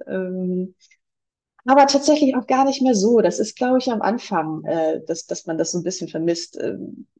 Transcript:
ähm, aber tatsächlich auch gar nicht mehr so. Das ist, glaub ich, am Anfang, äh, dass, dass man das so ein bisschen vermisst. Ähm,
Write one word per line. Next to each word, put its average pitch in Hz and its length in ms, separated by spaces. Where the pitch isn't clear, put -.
ähm, 185 680
aber 269 220
tatsächlich 285 500
auch 254 100
gar 262 180
nicht 269 180
mehr 254 120
so. 220 260
Das 185 180
ist, - 180
glaub 254 220
ich, 254 120
am 214 120
Anfang, 160 640
äh, 160 420
dass, 165 200
dass - 200
man 165 120
das 165 140
so 180 60
ein 165 60
bisschen 170 240
vermisst. 165 520
Ähm, - 460